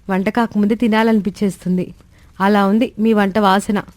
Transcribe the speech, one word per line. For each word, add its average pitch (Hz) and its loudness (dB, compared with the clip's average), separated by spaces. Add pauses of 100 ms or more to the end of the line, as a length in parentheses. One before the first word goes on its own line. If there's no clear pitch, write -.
వంట 190 -2
కాకముందే 214 0
తినాలనిపించేస్తుంది, 208 -2 (540)
అలా 202 2
ఉంది 220 0
మీ 220 2
వంట 202 0
వాసన." 202 0 (180)